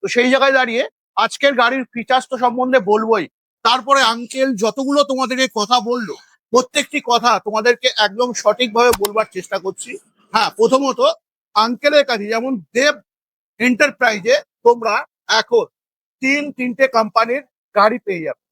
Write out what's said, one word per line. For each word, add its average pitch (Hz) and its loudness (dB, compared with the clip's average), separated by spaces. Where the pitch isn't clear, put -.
তো 196 -8
সেই 247 0
জায়গায় 269 2
দাঁড়িয়ে 254 0
আজকের 226 0
গাড়ির 247 0
ফিচার্স 254 -2
তো 262 -6
সম্বন্ধে 247 0
বলবোই, 214 0
তারপরে 254 2
আঙ্কেল 240 -2
যতগুলো 269 0
তোমাদেরকে 262 -2
কথা 220 0
বললো, 226 -6
প্রত্যেকটি 269 -2
কথা 233 2
তোমাদেরকে 220 0
একদম 214 0
সঠিকভাবে 233 0
বলবার 208 -2
চেষ্টা 185 -8
করছি। 190 -10
হ্যাঁ, 208 0
প্রথমত 262 0
আঙ্কেলের 277 2
কাছে 220 -4
যেমন 233 -4
দেব 285 2
এন্টারপ্রাইজে 226 0
তোমরা 233 2
এখন 220 0
তিন 285 -2
তিনটে 247 -2
কোম্পানির 233 -2
গাড়ি 220 2
পেয়ে 180 -8
যাবে। - -10